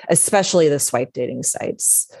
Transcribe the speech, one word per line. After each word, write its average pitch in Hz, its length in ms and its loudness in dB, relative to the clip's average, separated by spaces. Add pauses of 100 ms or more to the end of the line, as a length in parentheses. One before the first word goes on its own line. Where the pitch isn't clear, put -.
especially 180 580 2
the 143 120 2
swipe 127 340 -2
dating 123 300 -6
sites. - 760 -2